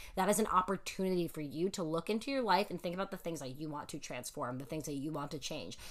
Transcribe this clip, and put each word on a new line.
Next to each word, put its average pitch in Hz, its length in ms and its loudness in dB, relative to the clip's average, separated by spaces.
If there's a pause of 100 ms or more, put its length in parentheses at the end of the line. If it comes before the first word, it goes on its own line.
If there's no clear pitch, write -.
(140)
that 190 160 6
is 208 80 6
an 220 80 4
opportunity 185 840 2
for 156 140 -6
you 151 260 0
to 196 140 -4
look 160 260 0
into 220 220 0
your 269 120 2
life 196 280 6
and 175 100 -4
think 175 140 -2
about 190 160 -2
the 185 80 -6
things 165 220 -4
that 135 200 -6
you 156 80 -4
want 147 220 -6
to 160 80 -6
transform, 127 580 -4
the 139 80 -4
things 156 220 -4
that 151 80 -4
you 143 180 -2
want 147 200 -2
to 156 60 -2
change, 113 380 -6 (140)